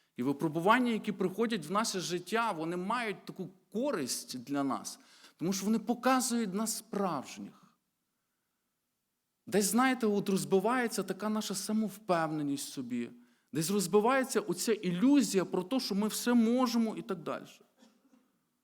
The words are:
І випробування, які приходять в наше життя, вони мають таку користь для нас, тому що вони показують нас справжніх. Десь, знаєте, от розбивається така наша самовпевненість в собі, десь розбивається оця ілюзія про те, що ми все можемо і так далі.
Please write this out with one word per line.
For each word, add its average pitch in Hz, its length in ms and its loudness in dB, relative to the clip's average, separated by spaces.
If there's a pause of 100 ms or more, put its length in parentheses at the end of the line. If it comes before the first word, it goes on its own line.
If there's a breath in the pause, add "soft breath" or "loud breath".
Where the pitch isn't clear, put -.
(160)
І 120 80 -4
випробування, 170 680 2
які 214 200 -2
приходять 196 540 -2
в 151 60 -8
наше 202 280 -2
життя, 180 520 -2
вони 165 260 -4
мають 208 480 -4
таку - 240 -10 (220)
користь 180 720 -4
для 139 200 -2
нас, 123 360 -4 (380 loud breath)
тому 175 160 -2
що 190 120 -4
вони 220 140 2
показують 240 760 0
нас 220 240 -4
справжніх. 139 880 -6 (1800)
Десь, 202 200 2
знаєте, 247 420 4
от 202 220 2
розбивається 196 760 2
така 190 260 -4
наша 214 260 -2
самовпевненість 160 1120 -2
в - 40 -14
собі, 120 380 -6 (420 loud breath)
десь 160 180 -2
розбивається 208 680 2
оця 180 340 0
ілюзія 190 720 4
про - 180 0
те, 269 160 0
що 208 160 -2
ми 208 120 2
все 240 260 0
можемо 233 640 4
і 165 60 -8
так 170 220 -8
далі. 143 220 -6 (1200)